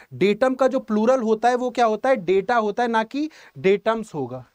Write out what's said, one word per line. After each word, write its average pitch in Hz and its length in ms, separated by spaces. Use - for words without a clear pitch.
डेटम 208 420
का 262 120
जो 254 140
प्लूरल 226 400
होता 220 280
है 247 60
वो 247 140
क्या 240 160
होता 220 240
है? 269 80
डेटा 190 400
होता 214 260
है, 240 60
ना 226 140
कि 285 260
डेटम्स 208 560
होगा, 127 300